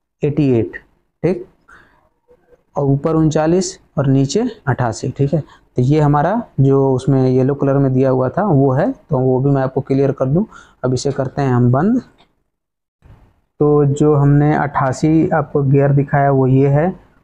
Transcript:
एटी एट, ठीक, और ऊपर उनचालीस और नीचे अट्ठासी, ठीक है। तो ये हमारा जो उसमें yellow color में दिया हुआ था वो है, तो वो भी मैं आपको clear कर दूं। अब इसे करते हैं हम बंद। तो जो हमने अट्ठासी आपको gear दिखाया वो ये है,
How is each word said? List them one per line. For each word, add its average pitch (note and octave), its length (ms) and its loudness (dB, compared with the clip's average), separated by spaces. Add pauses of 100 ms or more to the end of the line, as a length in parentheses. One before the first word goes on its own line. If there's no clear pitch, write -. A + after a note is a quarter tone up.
(240)
एटी C#3+ 280 0
एट, A#2 260 -2 (460)
ठीक, F3 220 -4 (1300)
और C#3+ 100 -2
ऊपर C#3 300 0
उनचालीस D#3+ 640 0 (180)
और C#3 100 0
नीचे C3+ 360 0 (240)
अट्ठासी, B2 420 -4
ठीक C#3 240 -4
है। D3+ 100 -2 (340)
तो B2+ 40 0
ये C#3+ 180 2
हमारा D3+ 420 0 (180)
जो C3+ 200 4 (140)
उसमें C3 300 0
yellow C3 320 0
color C#3 220 -2
में C#3 160 0
दिया C3 160 0
हुआ C3 200 0
था E3 160 -4
वो C#3 280 2
है, F3+ 180 0
तो - 280 -6
वो B2+ 200 0
भी C#3 100 0
मैं C#3 120 0
आपको C3 200 -4
clear C3+ 300 -2
कर C3+ 140 -4
दूं। D3+ 180 0 (400)
अब C3 100 0
इसे B2+ 180 -4
करते C3+ 300 -6
हैं C3+ 100 0
हम B2 200 2
बंद। G3+ 300 0 (1600)
तो D3 280 2
जो D3 280 2
हमने C#3+ 400 2
अट्ठासी C#3+ 760 0
आपको D3 340 -2
gear C#3 280 2
दिखाया C#3 400 0
वो C3+ 160 2
ये C3+ 220 2
है, D3+ 240 0 (300)